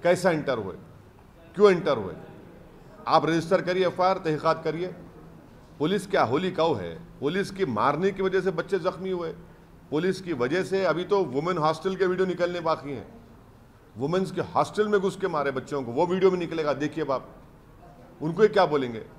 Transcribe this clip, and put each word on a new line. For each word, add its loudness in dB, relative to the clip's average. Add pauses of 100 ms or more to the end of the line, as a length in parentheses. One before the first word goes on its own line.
कैसा 4
एंटर 0
हुए, -6 (800)
क्यों 8
एंटर 2
हुए? -6 (960)
आप 4
register 2
करिए 0
एफ़आईआर, 0
तहक़ीक़ात 0
करिए। -4 (840)
पुलिस 0
क्या 2
होली 0
काऊ 2
है? -8 (260)
पुलिस -2
की -2
मारने 0
की -6
वजह 2
से 0
बच्चे -2
जख्मी -4
हुए, -6 (580)
पुलिस 0
की -6
वजह 0
से 0
अभी 0
तो 2
women -2
hostel 0
के 2
video 2
निकलने -2
बाकी -2
हैं, -10 (880)
Women's 0
के -4 (120)
hostel 0
में 4
घुस -2
के -4
मारे 0
बच्चों -4
को, -8
वो 2
video 4
भी 0
निकलेगा, -2
देखिए -4
बाप। -2 (920)
उनको 2
ये 8
क्या 4
बोलेंगे? -2 (160)